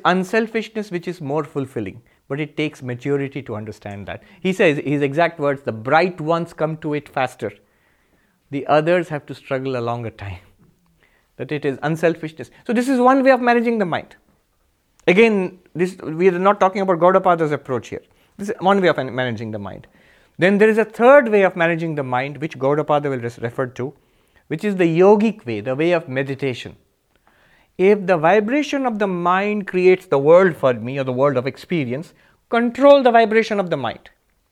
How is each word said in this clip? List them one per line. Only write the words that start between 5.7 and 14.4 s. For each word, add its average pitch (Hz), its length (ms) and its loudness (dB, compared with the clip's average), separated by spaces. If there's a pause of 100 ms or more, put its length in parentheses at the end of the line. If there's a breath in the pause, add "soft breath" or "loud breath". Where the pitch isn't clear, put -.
bright 156 480 0
ones 165 340 -4
come 156 240 -4
to 156 180 -6
it 147 120 -8
faster. 127 440 -6 (960)
The 139 160 -8
others 165 440 2
have 147 180 -10
to 135 80 -12
struggle 131 420 -6
a 120 40 -6
longer 117 280 -6
time." 98 300 -14 (960)
That 127 160 -10
it 147 140 -4
is 135 180 -2
unselfishness. 160 640 -4 (160 soft breath)
So 240 80 -4
this 240 160 0
is 262 100 2
one 262 240 4
way 269 80 6
of 247 100 4
managing 240 360 2
the 208 80 0
mind. 143 300 -6 (880)